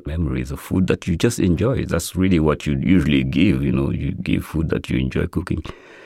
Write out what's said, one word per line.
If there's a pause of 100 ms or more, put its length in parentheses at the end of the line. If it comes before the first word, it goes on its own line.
memories
of
food
that
you
just
enjoy.
That's
really
what
you
usually
give,
you
know,
you
give
food
that
you
enjoy
cooking. (420)